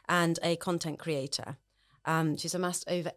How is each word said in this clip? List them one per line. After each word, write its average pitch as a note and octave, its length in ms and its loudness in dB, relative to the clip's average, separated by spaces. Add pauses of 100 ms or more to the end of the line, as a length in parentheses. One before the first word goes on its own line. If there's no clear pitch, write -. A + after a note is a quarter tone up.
and E3+ 340 4
a E3+ 140 2
content E3+ 420 -2
creator. C#3+ 580 -4 (500)
Um, D#3+ 320 2
she's E3+ 160 -4
amassed F3+ 340 -2
over F3 280 -2